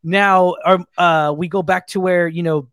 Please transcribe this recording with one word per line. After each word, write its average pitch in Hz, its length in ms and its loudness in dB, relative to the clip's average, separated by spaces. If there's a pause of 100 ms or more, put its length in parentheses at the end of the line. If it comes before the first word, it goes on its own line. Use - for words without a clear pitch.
Now, 185 500 2 (100)
um, 180 180 2 (140)
uh, 160 360 2
we 170 140 -6
go 185 140 -4
back 180 260 -4
to 196 120 -6
where, 180 280 0
you 165 140 -6
know 151 300 -2